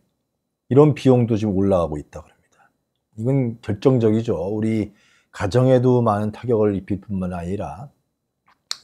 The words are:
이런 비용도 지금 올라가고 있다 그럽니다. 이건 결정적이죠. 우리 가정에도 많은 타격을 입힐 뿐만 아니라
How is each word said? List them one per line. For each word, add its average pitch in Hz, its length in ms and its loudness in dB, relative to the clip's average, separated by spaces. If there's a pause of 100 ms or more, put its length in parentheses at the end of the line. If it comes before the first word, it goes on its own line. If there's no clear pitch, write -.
(680)
이런 143 240 6
비용도 123 440 2
지금 101 200 -2
올라가고 87 400 0
있다 76 240 -16
그럽니다. - 120 -20 (840)
이건 120 460 -4
결정적이죠. 110 920 0
우리 110 380 -2 (380)
가정에도 123 720 2
많은 107 280 0
타격을 107 440 0
입힐 92 260 -8
뿐만 92 320 -8
아니라 90 560 -10 (960)